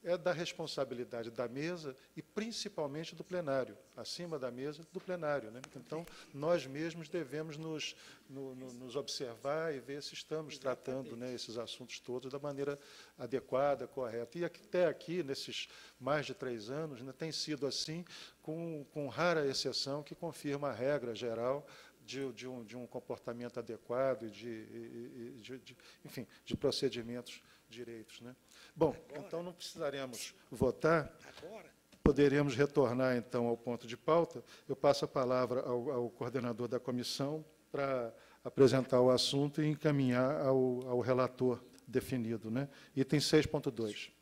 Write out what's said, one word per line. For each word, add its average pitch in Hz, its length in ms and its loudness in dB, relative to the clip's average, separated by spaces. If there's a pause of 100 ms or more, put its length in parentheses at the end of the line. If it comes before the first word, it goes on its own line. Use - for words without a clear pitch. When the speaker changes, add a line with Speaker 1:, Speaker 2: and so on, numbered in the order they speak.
Speaker 1:
é 180 120 2
da 175 160 2
responsabilidade 127 1000 -4
da 120 160 -4
mesa 147 480 -6 (200)
e 160 60 -10
principalmente 165 920 -4
do 165 80 -12
plenário, 135 520 -2 (220)
acima 160 400 -8
da 127 140 -4
mesa, 147 400 -8
do 185 80 -8
plenário, 147 500 -2
né? 120 120 -12 (140)
Então, 156 300 -8 (280)
nós 147 340 2
mesmos 156 420 -6
devemos 156 480 -4
nos, 156 380 -6 (340)
no, 135 240 -10
no, 127 200 -12
nos 123 220 -12
observar 139 760 -2
e 135 60 -4
ver 139 240 -8
se - 100 -10
estamos 156 460 -8
tratando, 131 560 -4
né, 123 180 -6
esses 113 240 -8
assuntos 117 420 -10
todos 127 320 -6
da 143 60 -8
maneira 139 400 -4 (400)
adequada, 127 680 0
correta. 117 500 -4
E 175 80 0
aqui, 170 160 -8
até 180 260 4
aqui, 160 360 -2
nesses - 460 -6 (300)
mais 135 260 2
de 131 100 -8
três 120 340 -6
anos, 143 320 -6
né, 131 160 -12
tem 160 140 -4
sido 143 340 -4
assim, 156 380 -2 (380)
com, 160 500 -6
com 147 160 -4
rara 151 400 2
exceção, 135 560 -2
que - 100 -12
confirma 147 540 -4
a 127 60 -2
regra 127 420 0
geral 120 500 -2 (400)
de, 135 280 -6
de 110 120 -12
um, 127 180 -10
de 107 120 -14
um 123 100 -10
comportamento 120 720 -8
adequado 120 680 -2
e 113 60 -8
de, 104 200 -12
e, - 20 -6
e, 117 840 -12
e 110 40 -16
de, 123 180 -12
de, 123 180 -20 (260)
enfim, - 240 -10 (160)
de - 140 -4
procedimentos 120 840 -2 (280)
direitos, 113 520 -14
né? 123 140 -14 (400)
Bom, 147 200 4 (140)
Speaker 2:
Agora. - 160 -12
Speaker 1:
então 165 160 -6
não 175 100 -8
precisaremos 139 840 -6 (160)
votar. 139 600 4 (300)
Speaker 2:
Agora. 196 240 -14 (380)
Speaker 1:
Poderemos 143 520 8
retornar, 127 600 4
então, 120 300 0
ao 117 100 2
ponto 120 300 -6
de 117 100 -8
pauta. 160 460 2 (260)
Eu 135 60 0
passo 143 300 4
a - 20 -6
palavra 127 540 2
ao, 123 280 -2
ao 120 220 0
coordenador 120 560 -2
da 117 120 -2
comissão 139 640 -2 (280)
pra 135 420 0 (300)
apresentar 127 580 8
o 127 80 10
assunto 143 500 4
e 151 80 4
encaminhar 139 760 4
ao, 131 460 4
ao 123 120 4
relator 123 640 4 (240)
definido, 113 640 0
né? 139 180 0 (260)
Item 139 240 4
seis 151 280 6
ponto 143 240 -2
dois. 110 400 -6 (100)